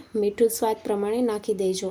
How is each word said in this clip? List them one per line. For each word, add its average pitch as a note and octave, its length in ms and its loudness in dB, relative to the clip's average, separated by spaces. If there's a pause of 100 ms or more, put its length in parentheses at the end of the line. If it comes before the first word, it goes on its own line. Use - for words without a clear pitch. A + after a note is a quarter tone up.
(140)
મીઠું G#3+ 360 4
સ્વાદ A3 320 0
પ્રમાણે G#3 400 0
નાખી G#3+ 380 -2
દેજો F#3 300 0